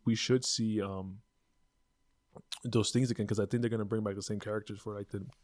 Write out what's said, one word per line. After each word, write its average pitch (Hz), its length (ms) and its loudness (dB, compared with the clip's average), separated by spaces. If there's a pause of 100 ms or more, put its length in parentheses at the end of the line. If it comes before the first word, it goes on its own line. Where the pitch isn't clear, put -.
we 117 100 4
should 127 300 2
see, 110 360 0
um, 98 360 -4 (1500)
those 113 280 4
things 123 200 4
again, 104 160 0
'cause 107 120 2
I 101 60 4
think 117 160 0
they're 117 80 2
gonna 110 160 0
bring 107 180 0
back 101 120 -2
the 101 80 -6
same 104 160 -4
characters 104 400 -6
for, 104 160 -8
like, 104 140 -8
the, 98 140 -6 (200)